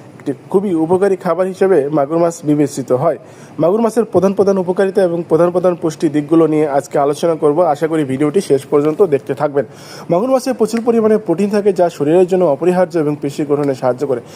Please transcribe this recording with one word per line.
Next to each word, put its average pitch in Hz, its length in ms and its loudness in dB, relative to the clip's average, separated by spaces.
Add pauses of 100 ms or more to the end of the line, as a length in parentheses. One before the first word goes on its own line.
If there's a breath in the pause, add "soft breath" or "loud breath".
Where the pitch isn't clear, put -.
(180 loud breath)
একটি 143 140 -8 (180)
খুবই 196 240 0
উপকারী 185 420 0
খাবার 180 300 -2
হিসেবে 185 420 0
মাগুর 151 300 0
মাছ 170 260 0
বিবেচিত 143 480 -2
হয়। 139 260 0 (400 loud breath)
মাগুর 180 220 2
মাছের 226 240 0
প্রধান 196 280 0
প্রধান 190 260 0
উপকারিতা 190 440 0
এবং 170 260 0
প্রধান 170 220 2
প্রধান 180 240 0
পুষ্টি 165 340 -4
দিকগুলো 151 380 2
নিয়ে 151 220 0
আজকে 139 300 -2
আলোচনা 147 360 0
করব। 156 280 0
আশা 160 240 0
করি 156 180 -2
ভিডিওটি 147 360 0
শেষ 135 260 0
পর্যন্ত 151 360 0
দেখতে 139 320 0
থাকবেন। 143 300 -2 (460 loud breath)
মাগুর 202 200 0
মাছে 262 220 0
প্রচুর 226 320 -2
পরিমাণে 220 340 2
প্রোটিন 196 320 -2
থাকে, 202 220 0
যা 175 180 2
শরীরের 165 360 2
জন্য 185 180 0
অপরিহার্য 170 540 0
এবং 147 220 0
পেশি 143 240 -6
গঠনে 143 300 0
সাহায্য 127 320 -2
করে। 123 140 -2 (160 loud breath)